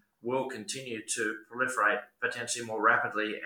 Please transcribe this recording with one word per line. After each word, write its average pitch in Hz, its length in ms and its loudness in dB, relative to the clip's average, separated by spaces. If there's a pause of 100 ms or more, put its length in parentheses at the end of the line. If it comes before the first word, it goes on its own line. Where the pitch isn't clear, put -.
(220)
will 127 260 0
continue 117 540 -6 (140)
to 110 200 0 (160)
proliferate 110 480 2 (220)
potentially 120 440 -2
more 110 160 -2
rapidly 107 540 4 (100)